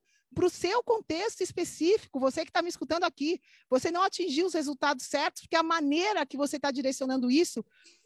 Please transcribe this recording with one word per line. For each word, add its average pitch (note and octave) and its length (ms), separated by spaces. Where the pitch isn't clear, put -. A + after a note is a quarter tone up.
pro F4 140
seu A4 340
contexto G#4+ 580
específico, F4 800
você C4+ 260
que - 60
tá F4 100
me F4 80
escutando E4 360
aqui, D#4+ 360
você B3+ 200
não F4 140
atingiu F4 420
os F4 80
resultados C#4+ 520
certos, D4 360
porque - 140
a E4 80
maneira E4 600
que - 120
você C#4+ 220
tá C#4+ 100
direcionando C4 640
isso, C#4+ 340